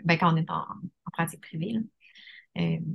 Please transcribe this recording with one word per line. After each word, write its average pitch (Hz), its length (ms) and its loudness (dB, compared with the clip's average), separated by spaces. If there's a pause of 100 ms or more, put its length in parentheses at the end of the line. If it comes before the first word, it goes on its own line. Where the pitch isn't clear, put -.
ben, 165 120 6
quand 165 160 6
on 160 40 6
est 165 140 0
en, 160 100 -2
en - 520 -10
pratique 160 280 -2
privée, 175 320 -6
là. 226 80 0 (800)
Euh, 165 200 2 (160)